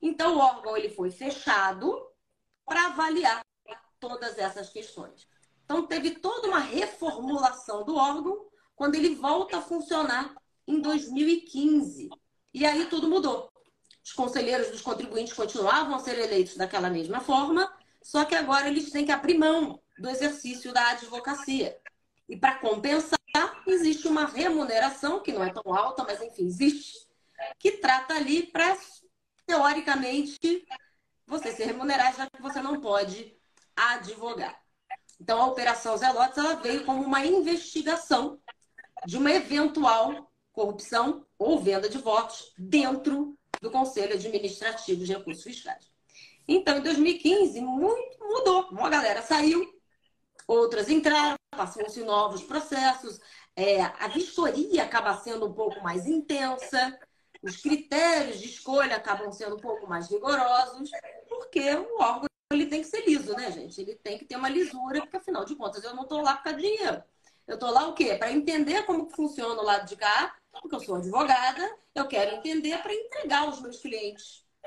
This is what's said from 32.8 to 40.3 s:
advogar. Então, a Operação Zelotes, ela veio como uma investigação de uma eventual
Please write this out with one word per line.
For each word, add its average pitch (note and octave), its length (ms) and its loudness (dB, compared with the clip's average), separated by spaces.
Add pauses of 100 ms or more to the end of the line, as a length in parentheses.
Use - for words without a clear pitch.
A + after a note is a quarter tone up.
advogar. A3+ 840 -2 (580)
Então, A3+ 220 2
a C4 60 6
Operação A#3+ 500 0
Zelotes, B3+ 400 4
ela D#4 180 2
veio C#4 300 -2
como C4+ 180 0
uma C4+ 220 2
investigação D#4+ 1120 0 (640)
de F3+ 120 -6
uma C#4+ 140 4
eventual D4 1000 2 (200)